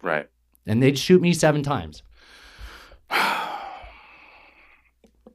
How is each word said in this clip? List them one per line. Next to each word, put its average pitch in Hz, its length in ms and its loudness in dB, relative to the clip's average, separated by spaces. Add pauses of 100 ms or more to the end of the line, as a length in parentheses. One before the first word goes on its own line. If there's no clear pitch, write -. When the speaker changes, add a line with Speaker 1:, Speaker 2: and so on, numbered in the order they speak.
Speaker 1:
Right. 78 260 -2 (380)
Speaker 2:
And 110 180 2
they'd 135 160 4
shoot 180 220 6
me 175 120 2
seven 151 300 2
times. 98 400 -8 (1040)
Speaker 1:
<sighs> - 40 -10 (2250)